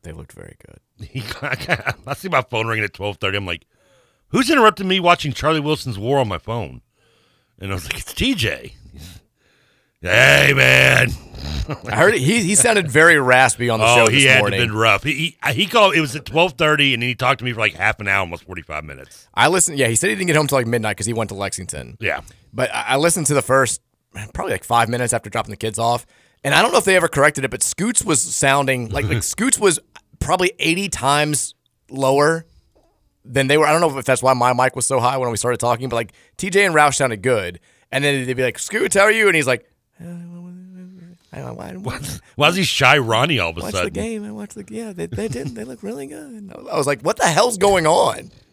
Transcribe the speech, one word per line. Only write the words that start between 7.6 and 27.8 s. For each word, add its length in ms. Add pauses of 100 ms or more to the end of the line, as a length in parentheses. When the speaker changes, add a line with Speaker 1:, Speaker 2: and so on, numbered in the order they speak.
Speaker 2:
I 20
was 120
like, 140
"It's 140
T 220
J." 400 (1300)
Hey, 540
man. 540
<laughs> 800
Speaker 1:
I 60
heard 180
it, 80
he, 220
he 100
sounded 380
very 280
raspy 500
on 100
the 80
Speaker 2:
Oh, 80
Speaker 1:
show 120
Speaker 2:
he 160
Speaker 1:
this 100
Speaker 2:
had 60
Speaker 1:
morning. 200
Speaker 2:
to 80
been 80
rough. 280
He, 400
he, 100
he 120
called. 300
It 60
was 140
at 100
twelve 280
thirty, 400
and 80
then 80
he 60
talked 240
to 60
me 80
for, 60
like, 140
half 260
an 80
hour, 120
almost 240
forty-five 400
minutes. 500
Speaker 1:
I 140
listened. 320
Yeah, 80
he 80
said 160
he 40
didn't 120
get 80
home 100
till, 140
like, 80
midnight 280
'cause 120
he 60
went 160
to 60
Lexington. 640
Speaker 2:
Yeah. 220 (320)
Speaker 1:
But 180
I, 180
I 80
listened 300
to 60
the 80
first, 400 (520)
probably, 180
like, 120
five 260
minutes 220
after 200
dropping 180
the 80
kids 220
off. 260 (380)
And 100
I 80
don't 100
know 60
if 80
they 100
ever 120
corrected 360
it, 60
but 140
Scoots 420